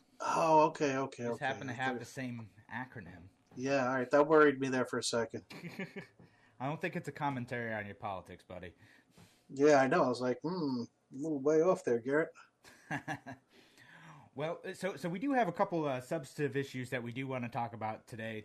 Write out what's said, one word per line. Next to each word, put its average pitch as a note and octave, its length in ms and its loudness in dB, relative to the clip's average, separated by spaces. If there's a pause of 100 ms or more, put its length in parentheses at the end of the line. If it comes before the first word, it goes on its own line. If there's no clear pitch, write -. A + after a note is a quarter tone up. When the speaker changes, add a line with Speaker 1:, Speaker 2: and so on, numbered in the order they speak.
(200)
Speaker 1:
Oh, D#3+ 480 6
okay, D3 280 0
okay, C3+ 280 -4
Speaker 2:
Just A#2+ 180 -4
Speaker 1:
okay. - 20 -2
Speaker 2:
happen C3+ 220 -4
to B2+ 60 -6
have B2+ 220 -2
Speaker 1:
There A#2+ 40 -4
Speaker 2:
the A#2+ 60 -10
same A#2+ 440 -10 (240)
acronym. G2 560 -12 (280)
Speaker 1:
Yeah, C3 320 0
all C3 60 2
right. B2 160 -2
That D3 180 6
worried D3+ 320 8
me C3+ 80 0
there B2+ 180 0
for B2+ 120 -4
a A2+ 40 -4
second. A2+ 480 -2
Speaker 2:
<laughs> - 1080 -14
I B2+ 60 -4
don't D#3 140 -4
think F3+ 160 -4
it's E3+ 120 -8
a C#3 40 -6
commentary B2 640 -4
on G#2 120 -4
your G2+ 100 -10
politics, F#2 520 -10
buddy. F2+ 240 -12 (800)
Speaker 1:
Yeah, C#3+ 260 6
I C3+ 60 4
know. C#3 180 2
I C3 40 2
was B2 120 -2
like, B2+ 220 -2
"Hmm, D3 400 -2
a - 340 -16
little D3 240 -4
way D#3 220 4
off F3+ 220 2
there, A#2+ 140 4
Garrett." C#3 320 0 (600)
Speaker 2:
<laughs> C#3+ 100 -6 (1300)
Well, D#3+ 260 -4 (140)
so, F#3 220 -4
so F3 140 -4
we F#3+ 80 -4
do C#4 160 0
have A#3 140 4
a E3+ 40 0
couple, E3+ 320 2
uh, C3 160 0
substantive C#3+ 560 -4
issues C3 340 -4
that B2+ 120 -2
we A#2 100 -8
do C3+ 140 -4
wanna B2 240 -4
talk - 240 -4
about A2 320 -6
today, A2 380 -8